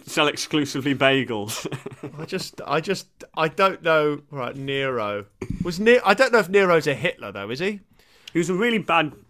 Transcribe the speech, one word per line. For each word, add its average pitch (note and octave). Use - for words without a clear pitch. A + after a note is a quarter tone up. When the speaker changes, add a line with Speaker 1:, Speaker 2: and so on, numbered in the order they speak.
Speaker 1:
sell D3+
exclusively C#3+
bagels. A#2+
<laughs> D3
Speaker 2:
I D#3+
just, -
I D3+
just, F#3
I D#3+
don't F#3
know. D3+
Right, C3+
Nero. C3
Was F3
Ne-, A#3
I G3
don't B3+
know A#3
if E3
Nero's F3+
a C#3+
Hitler, A#2
though, G2+
is C3
he? G3
Speaker 1:
He D#3+
was F3
a F#3
really A3
bad D#3+